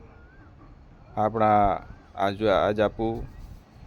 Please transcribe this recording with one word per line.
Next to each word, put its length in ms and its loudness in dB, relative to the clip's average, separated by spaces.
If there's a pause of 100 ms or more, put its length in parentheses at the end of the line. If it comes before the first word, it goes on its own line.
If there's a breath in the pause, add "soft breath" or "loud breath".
(1160)
આપણા 640 2 (340)
આજ, 280 -2
આજ 360 2
આપું 480 -2 (580)